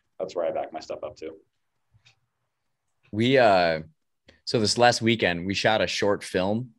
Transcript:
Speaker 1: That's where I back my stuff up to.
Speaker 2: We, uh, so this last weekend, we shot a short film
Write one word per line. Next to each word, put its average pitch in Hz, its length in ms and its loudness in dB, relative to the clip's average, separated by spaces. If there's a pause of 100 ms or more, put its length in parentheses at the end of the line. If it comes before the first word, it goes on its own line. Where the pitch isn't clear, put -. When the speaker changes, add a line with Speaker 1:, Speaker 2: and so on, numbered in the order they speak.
(200)
Speaker 1:
That's - 160 -10
where 85 100 -4
I 80 60 -4
back 76 200 -8
my - 80 -12
stuff - 240 -12
up - 140 -12
to. 78 140 -14 (1800)
Speaker 2:
We, 120 280 2
uh, 90 420 4 (640)
so - 140 -2
this 104 180 0
last 120 240 4
weekend, 104 440 0
we 98 100 -4
shot 110 260 2
a 90 60 0
short 101 360 -2
film 104 560 -4